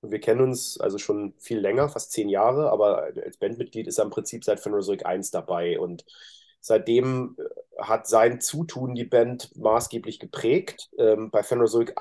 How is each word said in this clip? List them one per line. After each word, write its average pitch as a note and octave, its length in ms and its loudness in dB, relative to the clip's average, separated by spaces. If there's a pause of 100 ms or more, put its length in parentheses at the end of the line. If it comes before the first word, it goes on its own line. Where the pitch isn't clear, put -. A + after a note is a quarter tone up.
und G#2 100 -10
wir G#2+ 100 -2
kennen A#2 200 4
uns B2+ 380 -2
also G2+ 180 -2
schon G#2 420 -4
viel A2+ 200 -4
länger, A#2 300 2
fast - 220 -10
zehn G#2 180 -2
Jahre, B2 420 2
aber - 320 2 (200)
als - 140 -14
Bandmitglied A2+ 500 -6
ist G2+ 120 -4
er G#2+ 60 4
im G2+ 60 -8
Prinzip A2 340 -8
seit G#2 140 2
Phanerozoic G2+ 460 -2
eins F#2 260 -2
dabei F2 480 -2
und F2 260 -6 (560)
seitdem, B2 800 2
äh, - 40 -10 (400)
hat G#2+ 240 0
sein A#2 340 4
Zutun C3 540 -6
die A#2 100 -6
Band B2 520 0
maßgeblich A2+ 640 0
geprägt. - 800 -2
Ähm, A2 340 4
bei G#2 120 2
Phanerozoic A#2 580 2